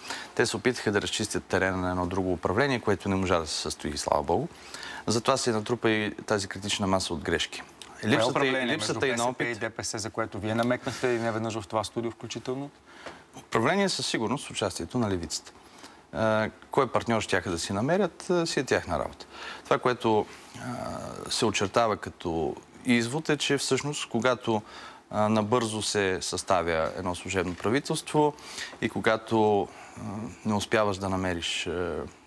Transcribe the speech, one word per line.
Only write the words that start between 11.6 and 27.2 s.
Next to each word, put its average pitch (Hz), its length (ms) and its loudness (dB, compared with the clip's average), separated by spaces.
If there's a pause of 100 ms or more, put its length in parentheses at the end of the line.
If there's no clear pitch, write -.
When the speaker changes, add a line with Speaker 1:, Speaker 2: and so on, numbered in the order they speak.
Speaker 2:
това 110 160 0
студио 117 280 -4
включително? 127 580 -8 (680)
Speaker 1:
Управление 175 520 2
със - 180 -2
сигурност 120 380 -2
с - 40 -12
участието - 480 -4
на 113 120 2
левицата. 87 420 -4 (600)
А, 110 360 2 (220)
кой 131 200 4
партньор 110 300 2
щяха 95 300 0
да 82 80 0
си - 140 -4
намерят, 165 560 0
а, 170 180 2
си - 120 -2
е 139 40 2
тяхна 90 360 0
работа. - 260 -8 (380)
Това, 139 140 2
което, 113 480 2 (340)
а, - 720 -8
се - 140 2
очертава 107 520 2
като 82 580 -2 (300)
извод, 123 440 2
е, 147 80 4
че 139 200 2
всъщност, 139 520 -2
когато, 117 520 2 (500)
а, 107 180 2
набързо 110 520 2
се 98 400 2
съставя 85 760 2
едно 92 180 -2
служебно 90 400 -2